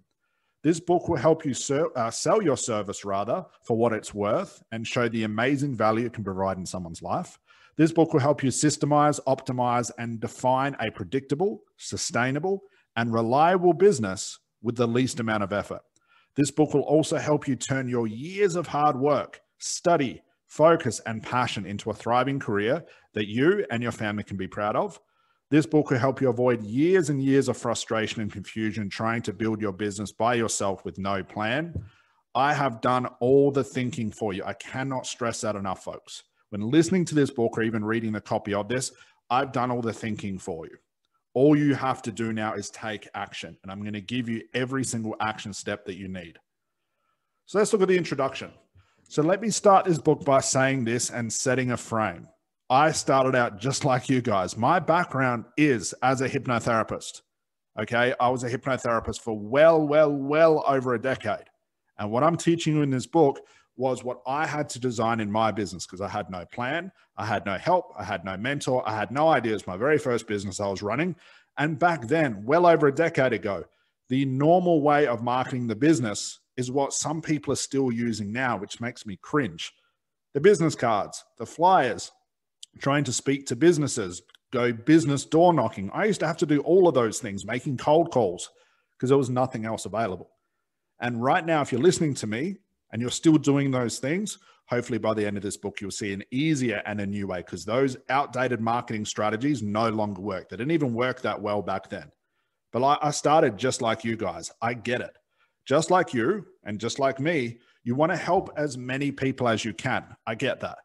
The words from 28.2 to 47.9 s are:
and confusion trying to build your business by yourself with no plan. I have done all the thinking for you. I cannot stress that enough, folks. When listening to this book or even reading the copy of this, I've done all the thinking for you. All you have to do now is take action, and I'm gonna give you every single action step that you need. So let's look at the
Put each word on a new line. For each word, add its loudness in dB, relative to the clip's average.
and -4
confusion -6
trying -2
to -6
build -2
your -2
business -6
by 0
yourself -2
with -10
no -2
plan. -4
I 2
have -2
done 0
all 6
the 0
thinking -6
for -6
you. -6
I -6
cannot -8
stress -6
that -4
enough, -6
folks. -14
When -6
listening 4
to -6
this 4
book -2
or 0
even -2
reading -2
the -6
copy -4
of -2
this, -4
I've -2
done 0
all -2
the -2
thinking -8
for -10
you. -20
All 6
you 2
have -2
to -6
do -4
now -4
is -8
take -10
action, -12
and -14
I'm -10
gonna -8
give -6
you -6
every -4
single -6
action -6
step -8
that -10
you -12
need. -14
So -2
let's 2
look 2
at 6
the 6